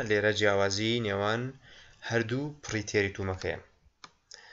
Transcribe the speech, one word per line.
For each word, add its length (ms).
لێرە 300
جیاوازی 720
نێوان 380
هەردوو 580
پڕی 220
تێری 340
تومەکەیە. 420